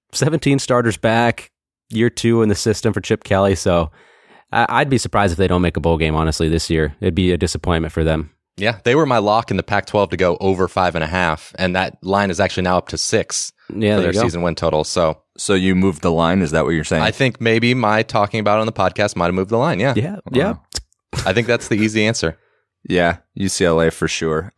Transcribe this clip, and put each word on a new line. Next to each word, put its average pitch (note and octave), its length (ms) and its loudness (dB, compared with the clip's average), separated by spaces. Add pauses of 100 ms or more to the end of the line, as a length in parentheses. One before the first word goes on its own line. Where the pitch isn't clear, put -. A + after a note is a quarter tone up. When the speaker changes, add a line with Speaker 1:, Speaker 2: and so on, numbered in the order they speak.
(120)
Speaker 1:
seventeen C#3 480 0
starters A#2+ 380 0
back, A#2 540 0 (380)
year A2+ 200 0
two A#2 340 2
in G#2+ 60 4
the G2 60 2
system A2 380 0
for G2+ 80 -4
Chip - 220 -4
Kelly. G2 320 2
So E2+ 340 2 (600)
I, A#2 140 0 (160)
I'd D3 80 -2
be C3 100 2
surprised G2+ 320 0
if E2 60 -4
they F#2+ 100 2
don't F2+ 160 2
make E2+ 140 0
a - 40 -2
bowl E2 160 2
game, D#2 180 0
honestly, D#2+ 340 0
this D#2+ 200 0
year. D#2 320 0
It'd F#2 140 -2
be F2+ 160 2
a F2 60 0
disappointment E2 560 -2
for E2 100 -2
them. D#2 280 -2 (260)
Speaker 2:
Yeah, G#2+ 260 -2
they A#2+ 100 2
were D#3 120 4
my B2 140 2
lock G#2+ 320 2
in G2 60 -2
the F#2 60 0
Pac-twelve G2+ 460 0
to F#2 80 -4
go F2 240 2
over F#2 260 2
five F2+ 260 0
and E2 100 -2
a D#2 40 -2
half, E2+ 500 -2
and F#2 200 -2
that F#2 260 -4
line G2 260 0
is E2+ 120 -4
actually F#2 220 0
now F2+ 140 2
up - 120 -4
to - 80 -8
six - 560 -4 (160)
Speaker 1:
Yeah, - 40 -14
Speaker 2:
for G#2 60 -8
Speaker 1:
there G#2+ 220 2
Speaker 2:
their F2+ 100 0
Speaker 1:
you G2 80 0
go. - 60 2
Speaker 2:
season E2+ 180 -4
win F2 100 -2
total. D#2 300 0
So, D#2+ 380 -2 (160)
Speaker 3:
So - 160 -2
you F#2+ 220 2
moved F#2 260 2
the F2+ 100 2
line? E2+ 300 2
Is D#2 100 -2
that D#2+ 140 0
what D2+ 60 0
you're D#2+ 120 0
saying? D#2+ 180 0
Speaker 2:
I A2 100 0
think B2+ 280 -2
maybe A2+ 340 2
my A2 300 2
talking A2 380 -2
about G#2 160 2
it A2 40 0
on A2 60 -2
the G#2+ 60 -4
podcast G2+ 420 -2
might F2 120 0
have F2 60 0
moved F#2+ 160 -2
the A2+ 80 0
line. C3 220 -2
Yeah. B2+ 160 0
Speaker 1:
Yeah, E3+ 220 -4 (140)
yeah. D3+ 200 0
Speaker 3:
Wow. - 100 -10 (640)
Speaker 2:
I F#2+ 80 2
think A2+ 140 0
that's A#2 220 -2
the A2+ 60 0
easy G#2+ 300 0
answer. F2 320 -2 (460)
Speaker 3:
Yeah, F2 340 0 (180)
U G2 140 -2
C - 160 -2
L E2 160 4
A E2 100 2
for D#2+ 180 -4
sure. D#2+ 480 -4